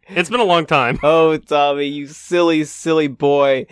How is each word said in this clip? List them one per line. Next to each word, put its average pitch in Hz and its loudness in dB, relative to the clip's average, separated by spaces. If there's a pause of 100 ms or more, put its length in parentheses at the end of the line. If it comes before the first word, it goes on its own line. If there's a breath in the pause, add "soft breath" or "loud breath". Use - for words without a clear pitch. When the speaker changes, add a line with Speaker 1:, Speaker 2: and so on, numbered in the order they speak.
Speaker 1:
It's 180 -4
been 247 -2
a 226 2
long 170 2
time. 131 0
Speaker 2:
Oh, 160 4
Tommy, 143 -2
you 143 -10
silly, 165 0
silly 160 -2
boy. 139 0